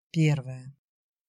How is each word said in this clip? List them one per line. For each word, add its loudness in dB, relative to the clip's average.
первая. 0